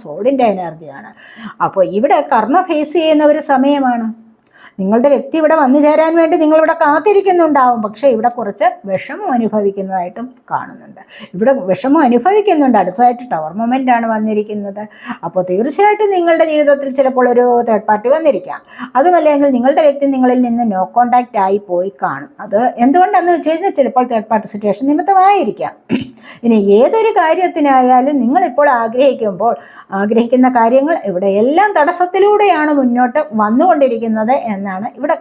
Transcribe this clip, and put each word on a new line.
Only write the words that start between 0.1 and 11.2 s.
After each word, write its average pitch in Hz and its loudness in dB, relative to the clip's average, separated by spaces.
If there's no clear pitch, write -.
എനർജിയാണ്. 160 -6
അപ്പോൾ 180 2
ഇവിടെ 277 0
കർമ്മ 240 2
ഫേസ് 311 -2
ചെയ്യുന്ന 311 2
ഒരു 302 4
സമയമാണ്. 262 -2
നിങ്ങളുടെ 226 2
വ്യക്തി 262 -2
ഇവിടെ 311 0
വന്നു 285 2
ചേരാൻ 311 2
വേണ്ടി 330 2
നിങ്ങളിവിടെ 311 2
കാത്തിരിക്കുന്നുണ്ടാവും, 311 2
പക്ഷേ 214 -2
ഇവിടെ 233 0
കുറച്ച് 226 -6
വിഷമം 277 -6
അനുഭവിക്കുന്നതായിട്ടും 202 -4
കാണുന്നുണ്ട്. 120 -12